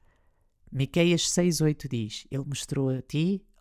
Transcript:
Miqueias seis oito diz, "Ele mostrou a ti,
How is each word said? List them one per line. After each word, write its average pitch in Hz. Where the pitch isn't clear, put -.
Miqueias 170
seis 175
oito 151
diz, 113
"Ele 135
mostrou 139
a 131
ti, 175